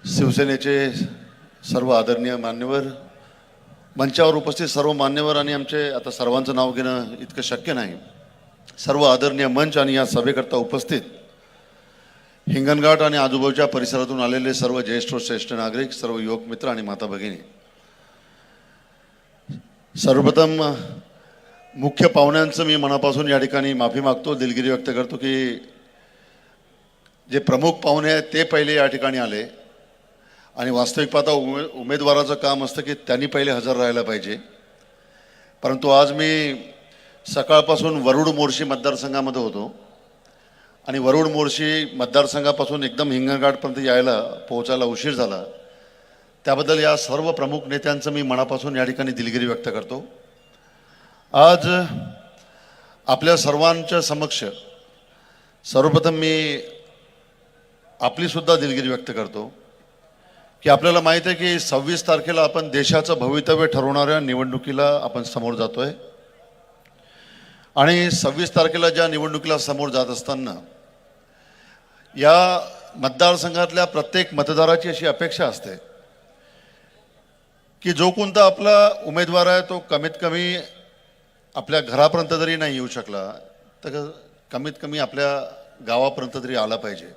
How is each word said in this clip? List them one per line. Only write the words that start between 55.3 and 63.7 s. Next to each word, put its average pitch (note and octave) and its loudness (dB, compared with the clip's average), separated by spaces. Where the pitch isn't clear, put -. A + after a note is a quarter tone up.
सर्वप्रथम D#3 2
मी D#3 -2
आपलीसुद्धा D#3+ 2
दिलगिरी C3+ -2
व्यक्त B2 -6
करतो G#2+ -8
की D3+ 2
आपल्याला E3 6
माहीत E3 2
आहे F3+ -2
की F3 -2
सव्वीस D3+ -2
तारखेला D#3+ 2
आपण D#3 0
देशाचं D3+ 2
भवितव्य D3+ 2
ठरवणाऱ्या C#3+ 2